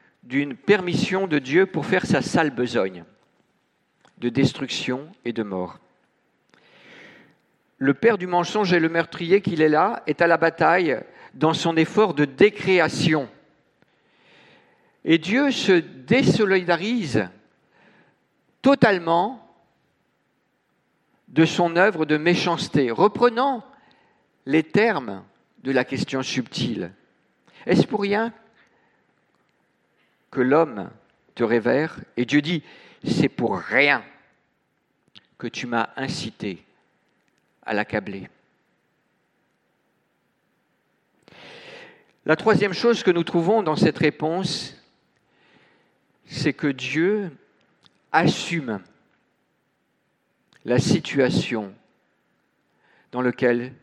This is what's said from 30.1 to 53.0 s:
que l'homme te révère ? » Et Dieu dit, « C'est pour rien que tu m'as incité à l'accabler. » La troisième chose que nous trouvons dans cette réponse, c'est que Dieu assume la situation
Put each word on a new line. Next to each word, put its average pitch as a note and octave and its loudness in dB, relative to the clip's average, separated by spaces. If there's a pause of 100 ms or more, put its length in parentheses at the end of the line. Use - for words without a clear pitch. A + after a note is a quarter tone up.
que - -4
l'homme B2+ 0 (440)
te A#2 -2
révère ? » A#2+ 0 (180)
Et A#2+ 0
Dieu C#3+ 0
dit, « D3+ -4 (420)
C'est - 0
pour G#2 -4
rien C3 0 (1300)
que - -12
tu - -10
m'as A#2+ -2
incité G#2+ -8 (1000)
à - -6
l'accabler. » G2+ -6 (4000)
La D#3 2
troisième G3+ 0
chose A#3 0
que - 2
nous E3+ 2
trouvons F3+ 0
dans D#3 -2
cette - 2
réponse, D#3+ -4 (1500)
c'est D#3 -4
que - -4
Dieu D#3+ -4 (840)
assume D3 -2 (1800)
la B2 0
situation B2+ 0 (1400)